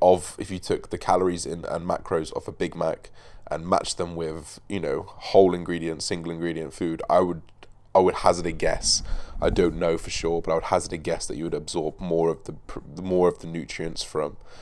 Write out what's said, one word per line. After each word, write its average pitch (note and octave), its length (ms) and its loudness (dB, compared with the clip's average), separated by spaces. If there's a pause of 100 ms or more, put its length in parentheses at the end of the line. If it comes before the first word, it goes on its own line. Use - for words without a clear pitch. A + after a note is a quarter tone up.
of, F2+ 360 6
if - 120 -8
you F#2+ 80 -6
took - 320 -4
the F2 80 -4
calories F2+ 480 2
in E2 180 -8
and E2+ 240 -6
macros E2 480 -2
off - 100 -8
a - 60 -10
Big E2+ 220 -4
Mac E2 340 -4 (420)
and D#2+ 160 -6
matched - 300 2
them F2 200 -4
with, D#2+ 520 -8
you G2+ 100 -2
know, D#2 300 -2
whole F#2+ 460 6
ingredient, E2 480 -4
single E2+ 280 -4
ingredient E2 440 -4
food, D#2+ 340 -2
I F2+ 120 8
would, F2 200 0 (540)
I F#2+ 60 8
would F#2 160 4
hazard F2 280 4
a E2+ 80 -2
guess. - 500 0 (380)
I - 80 4
don't E2+ 280 2
know E2+ 200 2
for - 140 -6
sure, E2 320 -2
but E2 100 -2
I - 40 2
would D#2+ 80 -2
hazard - 280 0
a F2 60 -6
guess D#2+ 280 -4
that - 120 -6
you E2 60 -6
would D#2+ 100 -4
absorb D#2 460 -4
more E2 280 2
of - 160 -4
the - 80 -10
pr-, - 280 -12 (200)
more F2+ 280 4
of E2+ 100 0
the E2 80 -14
nutrients D#2+ 560 -8
from, D2+ 340 -4 (240)